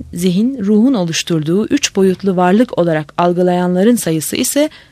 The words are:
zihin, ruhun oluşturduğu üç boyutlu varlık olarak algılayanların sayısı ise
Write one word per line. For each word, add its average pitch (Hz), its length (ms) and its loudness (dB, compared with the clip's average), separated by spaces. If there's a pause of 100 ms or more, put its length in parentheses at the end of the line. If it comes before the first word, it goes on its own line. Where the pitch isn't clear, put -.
(140)
zihin, 190 440 0
ruhun 214 360 2
oluşturduğu 170 720 -2
üç - 300 -4
boyutlu 190 400 0
varlık 190 420 2
olarak 156 400 -2
algılayanların 180 760 2
sayısı 160 400 -4
ise 294 340 -2 (220)